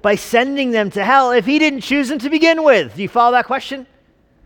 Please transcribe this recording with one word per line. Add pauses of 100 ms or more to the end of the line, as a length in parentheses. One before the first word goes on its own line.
by
sending
them
to
hell
if
he
didn't
choose
them
to
begin
with?
Do
you
follow
that
question? (580)